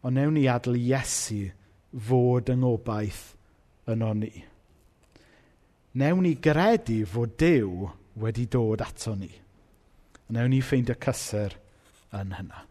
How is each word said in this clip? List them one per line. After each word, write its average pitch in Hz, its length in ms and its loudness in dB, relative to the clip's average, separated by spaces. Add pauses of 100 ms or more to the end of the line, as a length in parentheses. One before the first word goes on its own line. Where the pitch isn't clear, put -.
ond 127 140 0
newn 151 180 2
ni 143 140 4
adael 123 260 0
i 120 160 0
Iesu 110 540 -4 (460)
fod 123 600 2
yng 127 100 2
ngobaith 107 600 -2 (640)
yn 113 160 0
o'n 107 220 -2
ni. - 180 -16 (1500)
Newn 175 300 4
ni 165 160 4
gredu 160 680 4
fod 113 320 -2
Duw 104 480 2 (320)
wedi 113 300 -2
dod 110 340 0
ato - 320 -8
ni. 95 140 -8 (1040)
Newn 120 180 0
ni 131 80 4
ffeindio 127 400 0
cysur 107 540 -4 (600)
yn 98 220 -6
hynna. - 340 -14